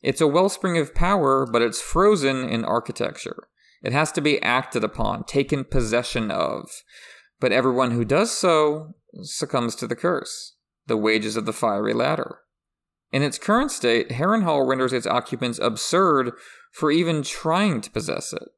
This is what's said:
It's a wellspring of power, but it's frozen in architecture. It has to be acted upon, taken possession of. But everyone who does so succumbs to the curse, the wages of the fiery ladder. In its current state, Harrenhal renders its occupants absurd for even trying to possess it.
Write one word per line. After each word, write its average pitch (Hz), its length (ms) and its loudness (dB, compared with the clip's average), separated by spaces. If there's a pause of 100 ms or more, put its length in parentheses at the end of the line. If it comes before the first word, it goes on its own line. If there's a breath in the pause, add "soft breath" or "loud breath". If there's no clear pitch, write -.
It's 131 180 -2
a 160 60 6
wellspring 180 500 2
of 147 180 -2
power, 143 560 4
but 117 120 4
it's 110 180 0
frozen 143 680 2
in 117 180 -2
architecture. - 800 -4 (340 soft breath)
It 117 100 -2
has 151 200 0
to 165 80 0
be 147 220 2
acted 120 420 0
upon, 104 400 -2
taken 139 400 -2
possession 117 680 0
of. - 380 -4 (720 loud breath)
But 131 100 2
everyone 123 420 2
who 120 120 0
does 190 260 2
so 156 640 2 (280)
succumbs 127 540 -4
to 120 100 -8
the 117 100 -4
curse, - 600 -4 (300)
the 113 120 0
wages 110 380 2
of 110 100 -4
the 110 60 -4
fiery 107 420 0
ladder. 131 460 -2 (720)
In 135 100 2
its 143 160 -2
current 247 320 0
state, 117 400 0
Harrenhal 156 560 0
renders 131 260 0
its 123 140 -2
occupants 120 520 -2
absurd 135 720 0 (400 loud breath)
for 156 180 0
even 160 320 2
trying 165 600 -2
to - 80 -14
possess - 420 -6
it. - 260 -12